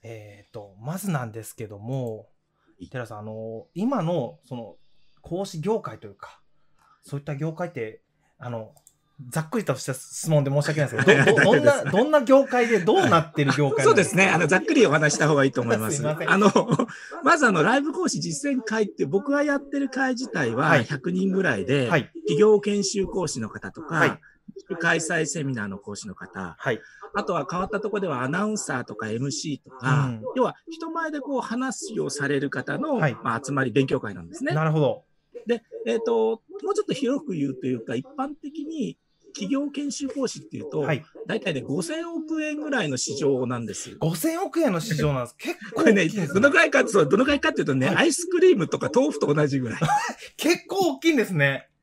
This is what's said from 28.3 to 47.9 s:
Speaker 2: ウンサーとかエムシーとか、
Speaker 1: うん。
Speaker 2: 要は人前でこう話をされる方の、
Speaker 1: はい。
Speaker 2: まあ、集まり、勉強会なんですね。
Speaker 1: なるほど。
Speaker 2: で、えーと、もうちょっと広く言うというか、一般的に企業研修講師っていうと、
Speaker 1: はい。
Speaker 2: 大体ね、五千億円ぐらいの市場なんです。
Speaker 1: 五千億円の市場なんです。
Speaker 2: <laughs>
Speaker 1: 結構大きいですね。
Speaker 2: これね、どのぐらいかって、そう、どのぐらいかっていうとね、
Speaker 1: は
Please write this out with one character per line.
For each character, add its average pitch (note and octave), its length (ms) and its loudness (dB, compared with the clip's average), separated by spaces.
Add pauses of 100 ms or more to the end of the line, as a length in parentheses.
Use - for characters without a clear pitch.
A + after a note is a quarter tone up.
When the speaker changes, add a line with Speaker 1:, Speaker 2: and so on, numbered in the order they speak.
Speaker 2:
ウ G#3+ 60 -2
ン G#3+ 60 -4
サ C#3+ 220 -4
ー A#2+ 60 -6
と G#2+ 100 -14
か A2 140 -8
エ A2+ 100 -4
ム C#3 120 -4
シ D3 340 -8
ー - 40 -20
と - 60 -20
か、 C3+ 320 2
Speaker 1:
う B2 40 -4
ん。 A2 120 -10 (120)
Speaker 2:
要 B3+ 80 2
は F#3 120 -2 (140)
人 E4 220 -12
前 E4 200 -6
で D4+ 80 -8
こ C4+ 180 -6
う A3+ 40 -4
話 B3+ 580 -8
を D3 100 -4
さ C#3 180 -6
れ C#3 120 0
る C#3 100 -4
方 - 280 -6
の、 D4+ 180 -2
Speaker 1:
は D#3+ 140 0
い。 A2+ 140 -6
Speaker 2:
ま A#2+ 120 -2
あ、 A#2 80 -4
集 - 80 -8
ま C#3 120 0
り、 B2 80 -2
勉 C3+ 140 4
強 C3+ 140 -2
会 G2+ 160 -8
な F2+ 60 -12
ん E2+ 60 -16
で - 80 -18
す D4 80 -10
ね。 D4 100 -2
Speaker 1:
な D#3 100 0
る D#3 80 2
ほ D#3 80 2
ど。 B2+ 240 0 (420)
Speaker 2:
で、 A3+ 180 -2 (220)
え A#3 100 0
ー - 80 0
と、 - 380 0 (220)
も F#4 80 -4
う G4 40 0
ち G4+ 60 -2
ょ - 20 -2
っ - 40 -6
と - 60 -2
広 C4+ 320 -2
く F#3+ 80 -6
言 C#3+ 160 -2
う C3+ 60 -6
と - 120 -6
い B2+ 80 0
う A2+ 100 -8
か、 - 100 -6
一 C4 100 -4
般 C#4 240 -8 (120)
的 D4+ 240 -12
に C#4+ 320 -6 (340)
企 G3+ 220 -6
業 C#4+ 160 -2
研 C#4+ 220 -6
修 C#4 160 -8
講 C4 200 -4
師 - 120 -8
っ - 40 -18
て - 140 -14
い - 40 -8
う D3+ 80 -10
と、 D#3 120 -4
Speaker 1:
は C#3+ 120 0
い。 - 100 -4 (240)
Speaker 2:
大 G#3+ 120 -4
体 F3+ 140 -4
ね、 B2+ 80 -4
五 C#3 200 -4
千 E4 320 -6
億 D#4 300 -6
円 D4+ 180 -6
ぐ D4+ 80 -8
ら B3+ 140 -2
い D3+ 60 -2
の C3 80 -4
市 - 180 -6
場 C#3 320 0
な B2 100 -4
ん A#2 80 -6
で - 80 -10
す。 - 260 -14
Speaker 1:
五 E3 160 0
千 E4 260 -2
億 F#4 180 -4
円 D4 120 2
の E3+ 80 0
市 F3 160 -4
場 D3+ 180 0
な B2+ 80 -2
ん - 40 -4
で - 40 -14
す。 - 60 -20
Speaker 2:
<laughs> - 40 -20
Speaker 1:
結 - 160 -6 (180)
構 A4 100 0
大 - 20 6
き A#3 60 8
い G3+ 40 8
で F3 140 4
す G#3+ 60 -6
ね。 G3+ 60 -2
Speaker 2:
こ - 20 0
れ D3+ 40 -2
ね、 C#3+ 60 -6
ど F#3+ 60 4
の C#4 120 6
ぐ - 60 4
ら E4 80 8
い - 60 0
か C4 100 6
っ - 20 4
て、 D3+ 60 -2
そ E3+ 120 6
う、 C#3+ 80 4
ど G3 80 4
の B3 60 6
ぐ D4 80 2
ら C#4+ 40 4
い C#4 40 -2
か D#4+ 100 2
っ - 40 -4
て - 80 -2
い - 20 0
う - 20 0
と C#3 100 0
ね、 C3 120 2
Speaker 1:
は G3 60 2